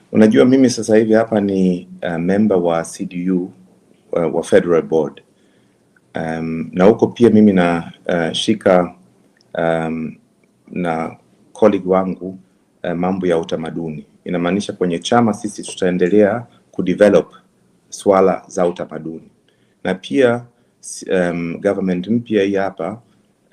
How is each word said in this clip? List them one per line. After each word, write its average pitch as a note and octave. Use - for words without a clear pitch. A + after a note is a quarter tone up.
Unajua, A2
mimi C3
sasa A2
hivi A2
hapa A2
ni, F#2
eh, E2+
member G2
wa E2+
C -
D F2+
U, F#2
eh, E2
wa E2
Federal F2
Board. D2
Em, E2
na F2+
huko A2+
pia A#2
mimi G#2
na, E2+
eh, E2+
shika, F#2
em, E2
na E2
colleague G2
wangu, F#2
eh, F2
mambo F#2
ya E2+
utamaduni. D#2+
Inamaanisha F2
kwenye E2+
chama A#2+
sisi G#2
tutaendelea F#2+
kudevelop F#2+
swala F#2+
za F2+
utamaduni. D#2+
Na -
pia, B2
s-, -
em, F2
government F#2+
mpya A2
hii G2
hapa, F#2+